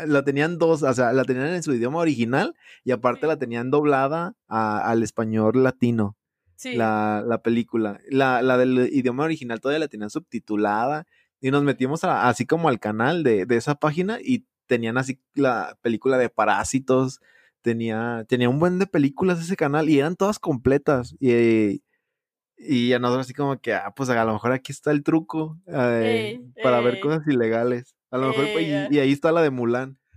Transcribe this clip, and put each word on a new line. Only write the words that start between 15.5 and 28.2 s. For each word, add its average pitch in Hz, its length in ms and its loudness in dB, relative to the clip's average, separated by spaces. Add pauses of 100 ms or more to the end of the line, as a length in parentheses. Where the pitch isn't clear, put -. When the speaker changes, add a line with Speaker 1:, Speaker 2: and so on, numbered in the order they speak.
Speaker 1:
película 123 360 0
de 120 120 2
Parásitos, 127 920 0 (420)
tenía, 113 680 -4
tenía 123 200 2
un 135 100 0
buen 180 200 0
de 196 80 -2
películas 170 540 0
ese 175 160 -6
canal 151 320 0
y 147 100 4
eran 156 160 0
todas 202 240 0
completas 135 800 0
y... 113 640 4 (720)
y 123 380 0
a 123 60 2
nosotros 123 260 0
así 120 80 -16
como 139 260 -4
que, 113 140 -4
"Ah, 98 200 -4
pues, 135 160 -6
a 117 140 2
lo 113 80 0
mejor 113 220 0
aquí 131 180 -6
está - 200 -4
el 147 120 0
truco, 160 640 -2
eh, 113 720 0 (160)
Speaker 2:
Ey, - 80 -14
Speaker 1:
para 123 160 4
ver 120 160 0
Speaker 2:
ey. 120 60 -6
Speaker 1:
cosas 156 260 -2
ilegales". 120 680 0 (160)
A 127 80 -6
lo 131 120 0